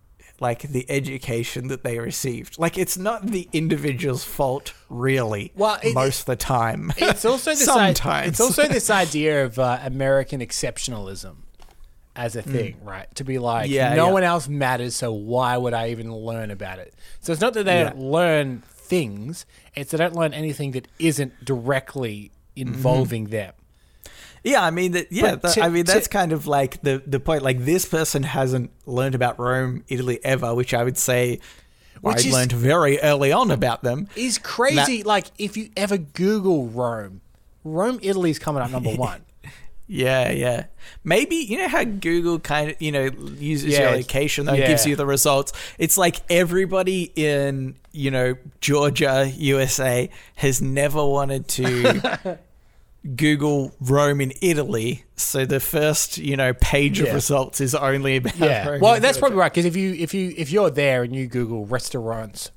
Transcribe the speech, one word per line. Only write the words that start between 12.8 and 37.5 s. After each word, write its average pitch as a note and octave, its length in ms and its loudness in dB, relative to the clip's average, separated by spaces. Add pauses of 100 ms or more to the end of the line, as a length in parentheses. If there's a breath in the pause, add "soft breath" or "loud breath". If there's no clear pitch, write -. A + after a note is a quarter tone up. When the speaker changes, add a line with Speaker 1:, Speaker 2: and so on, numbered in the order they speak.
Speaker 2:
right? G2 320 -16
To C3+ 80 -8
be C3 160 -4
like, A#2 280 -2
Speaker 1:
Yeah, C3 280 2
Speaker 2:
"No E3 100 6
Speaker 1:
yeah. F#3+ 60 4
Speaker 2:
one F#3+ 100 4
else E3+ 240 0
matters, B2+ 480 -2
so A#2+ 180 -4
why B2 440 0
would B2 180 -2
I A#2 160 -2
even A2+ 240 -8
learn A2+ 380 -8
about F#2 260 -10
it?" - 160 -18 (260 soft breath)
So E3+ 120 -4
it's D#3 80 -2
not A3+ 140 2
that G#3 100 -2
they F3+ 160 4
Speaker 1:
Yeah. D3 100 0
Speaker 2:
don't C3 80 -12
learn C#3+ 680 0
things, B2 800 -6 (280 soft breath)
it's - 160 -10
they D#3+ 80 -2
don't E3+ 160 0
learn D#3+ 180 0
anything D3+ 400 -6
that B2+ 140 -6 (140)
isn't C#3+ 440 -2
directly B2 840 -4 (260)
Speaker 1:
Mm-hmm. C3 160 -8
Speaker 2:
involving B2+ 580 2
them. G#2 220 -4 (920 loud breath)
Speaker 1:
Yeah, B3 180 4
I E3+ 80 2
mean, F3+ 220 0
that, F3 180 -2
yeah, - 220 2
Speaker 2:
But C3 100 -6
Speaker 1:
that, F3 120 2
Speaker 2:
to, G#3+ 80 2
Speaker 1:
I E3+ 80 4
mean, E3+ 160 2
Speaker 2:
to F#3 60 4
Speaker 1:
that's G#3+ 140 4
kind F#3 260 0
of, D3+ 140 -4
like, C#3 360 0
the, C3+ 220 0
the C3+ 140 -2
point. D3+ 240 0
Like, B2+ 220 0
this F3 200 2
person D#3+ 380 0
hasn't C3 480 0 (160)
learned C3 300 -2
about A#2+ 240 0
Rome, B2+ 480 -2
Italy B2 340 -2
ever, B2 320 0
which B2 180 0
I A#2+ 120 2
would B2+ 120 -2
say B2 440 0 (600 loud breath)
Speaker 2:
Which A#2 140 0 (120)
Speaker 1:
I - 20 2
Speaker 2:
is C3 40 2
Speaker 1:
learned B2+ 200 2
very C#3+ 480 4
early C#3+ 320 4
on G#3+ 180 4
about B2 320 0
them. C3 320 -2
Speaker 2:
is A#3 240 -4
crazy. C#4 600 2
Speaker 1:
That G3+ 100 -6
Speaker 2:
Like, G3+ 180 2 (100)
if G3+ 200 -6
you G#3+ 200 -8
ever G3+ 220 0
Google F3 720 0
Rome, A2 540 -6 (420)